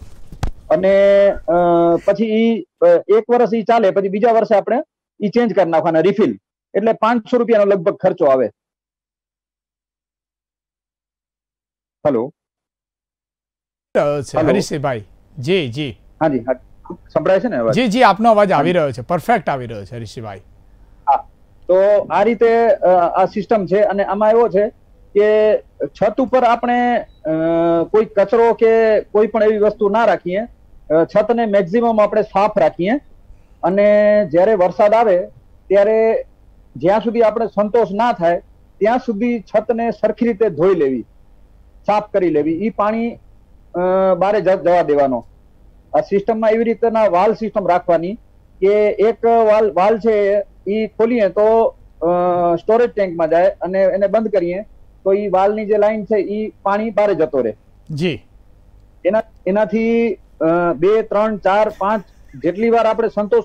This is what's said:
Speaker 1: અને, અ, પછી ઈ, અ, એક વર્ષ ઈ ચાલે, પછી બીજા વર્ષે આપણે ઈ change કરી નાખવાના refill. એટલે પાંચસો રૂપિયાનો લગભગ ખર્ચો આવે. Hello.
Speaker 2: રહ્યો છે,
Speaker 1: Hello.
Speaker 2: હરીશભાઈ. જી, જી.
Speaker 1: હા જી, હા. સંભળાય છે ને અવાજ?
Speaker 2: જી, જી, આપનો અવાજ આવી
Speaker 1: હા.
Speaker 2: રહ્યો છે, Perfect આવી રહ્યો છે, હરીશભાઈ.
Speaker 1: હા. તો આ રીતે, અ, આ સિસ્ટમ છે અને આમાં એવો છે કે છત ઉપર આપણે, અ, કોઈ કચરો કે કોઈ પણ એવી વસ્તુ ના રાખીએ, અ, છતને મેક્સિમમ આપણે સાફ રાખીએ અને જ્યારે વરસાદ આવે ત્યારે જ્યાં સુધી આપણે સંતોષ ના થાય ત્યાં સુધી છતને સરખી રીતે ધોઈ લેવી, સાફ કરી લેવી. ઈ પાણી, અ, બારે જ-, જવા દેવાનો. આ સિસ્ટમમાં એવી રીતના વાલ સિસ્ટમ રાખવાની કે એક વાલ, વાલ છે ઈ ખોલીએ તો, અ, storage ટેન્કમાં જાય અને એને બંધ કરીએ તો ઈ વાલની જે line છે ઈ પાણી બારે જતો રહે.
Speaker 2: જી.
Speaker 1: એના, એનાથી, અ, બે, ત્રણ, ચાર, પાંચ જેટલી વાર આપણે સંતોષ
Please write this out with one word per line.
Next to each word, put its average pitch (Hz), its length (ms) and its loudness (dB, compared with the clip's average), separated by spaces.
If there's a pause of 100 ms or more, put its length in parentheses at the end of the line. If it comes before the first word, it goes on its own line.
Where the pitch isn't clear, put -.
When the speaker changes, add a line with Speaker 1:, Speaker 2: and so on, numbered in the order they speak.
(680)
Speaker 1:
અને, 196 600 4
અ, - 240 -4 (520)
પછી 202 200 0
ઈ, 226 360 0
અ, - 240 -4 (320)
એક 220 120 -2
વર્ષ 240 260 2
ઈ 226 80 -2
ચાલે, 226 280 2
પછી 196 180 -2
બીજા 214 220 0
વર્ષે 220 240 2
આપણે 214 280 0 (400)
ઈ 208 60 -2
change 233 240 0
કરી 180 160 2
નાખવાના 160 300 0
refill. 180 400 0 (340)
એટલે 214 200 0
પાંચસો 233 440 -2
રૂપિયાનો 226 280 2
લગભગ 196 300 0
ખર્ચો 180 300 0
આવે. 131 260 2 (3500)
Hello. 117 240 -2 (1600)
Speaker 2:
રહ્યો 147 260 0
છે, - 160 -10
Speaker 1:
Hello. 156 120 2
Speaker 2:
હરીશભાઈ. 147 540 -4 (360)
જી, 151 280 -2
જી. 127 240 -8 (300)
Speaker 1:
હા 311 60 2
જી, 135 120 -2
હા. 123 140 -4 (600)
સંભળાય 185 260 0
છે 208 80 -4
ને 190 80 -6
અવાજ? 113 180 -2
Speaker 2:
જી, 226 140 0
જી, 233 160 0
આપનો 220 280 4
અવાજ 208 200 2
આવી 160 200 0
Speaker 1:
હા. 175 40 -2
Speaker 2:
રહ્યો 151 160 0
છે, 123 100 -12
Perfect 180 480 -2
આવી 131 160 -6
રહ્યો 107 200 -12
છે, 123 100 -16
હરીશભાઈ. 110 420 -14 (720)
Speaker 1:
હા. 135 180 -2 (400)
તો 175 80 2 (340)
આ 175 140 0
રીતે, 233 440 2
અ, 190 220 0
આ 180 360 2
સિસ્ટમ 202 400 -2
છે 185 160 0
અને 196 220 0
આમાં 214 280 0
એવો 233 180 2
છે 202 200 0 (440)
કે 214 440 2 (300)
છત 214 340 -2
ઉપર 254 220 0
આપણે, 240 540 0 (280)
અ, 156 80 -2 (580)
કોઈ 220 140 2
કચરો 226 480 2
કે 220 480 2
કોઈ 214 260 0
પણ 214 160 -2
એવી 214 140 2
વસ્તુ 202 320 0
ના 220 160 0
રાખીએ, 180 340 -4 (500)
અ, 160 140 2
છતને 220 420 -2
મેક્સિમમ 214 560 0
આપણે 208 200 0
સાફ 208 360 -2
રાખીએ 170 340 0 (720)
અને 208 680 2
જ્યારે 180 220 2
વરસાદ 202 400 2
આવે 214 340 2 (400)
ત્યારે 220 580 2 (500)
જ્યાં 180 240 0
સુધી 220 220 -2
આપણે 220 260 0
સંતોષ 214 440 -2
ના 226 220 -2
થાય 175 280 -2 (360)
ત્યાં 220 200 0
સુધી 240 420 -4
છતને 226 520 -2
સરખી 214 340 -4
રીતે 226 240 0
ધોઈ 175 260 0
લેવી, 135 260 -2 (840)
સાફ 208 280 -2
કરી 180 160 0
લેવી. 160 360 -2
ઈ 226 40 -4
પાણી, 220 500 -4 (560)
અ, 175 40 -4 (380)
બારે 196 240 0
જ-, 185 220 0
જવા 175 180 4
દેવાનો. 143 440 0 (720)
આ - 20 4
સિસ્ટમમાં 220 500 -2
એવી 226 140 0
રીતના 220 440 0
વાલ 190 260 2
સિસ્ટમ 202 340 -6
રાખવાની 175 460 -2 (460)
કે 208 300 2
એક 214 360 0
વાલ, 220 460 2
વાલ 190 280 2
છે 208 440 0 (240)
ઈ 214 200 -2
ખોલીએ 226 420 0
તો, 220 460 2 (260)
અ, 165 80 0 (460)
storage 233 340 0
ટેન્કમાં 170 400 -4
જાય 170 200 4
અને 190 300 -4
એને 196 280 0
બંધ 220 200 -2
કરીએ 185 340 -4 (420)
તો 190 100 2
ઈ 202 160 -2
વાલની 202 360 0
જે 214 120 0
line 208 280 0
છે 214 120 0
ઈ 208 360 -6 (100)
પાણી 208 260 -2
બારે 202 260 0
જતો 151 260 0
રહે. 107 160 -4 (340)
Speaker 2:
જી. 151 300 -4 (840)
Speaker 1:
એના, 214 180 -2 (240)
એનાથી, 220 640 -2 (280)
અ, 170 340 0
બે, 208 260 0
ત્રણ, 214 360 -4
ચાર, 208 400 0
પાંચ 196 260 -4 (400)
જેટલી 185 260 -2
વાર 226 160 2
આપણે 220 220 -2
સંતોષ 208 380 -2